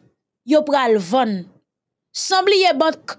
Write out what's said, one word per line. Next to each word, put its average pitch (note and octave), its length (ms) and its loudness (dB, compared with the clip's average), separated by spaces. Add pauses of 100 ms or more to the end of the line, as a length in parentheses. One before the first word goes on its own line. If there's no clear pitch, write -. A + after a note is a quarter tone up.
(460)
yo D4+ 180 2
pral C4 340 0
vann G3 460 -2 (720)
san F#4+ 300 -2
bliye F#4+ 280 2
bank D#4 460 -4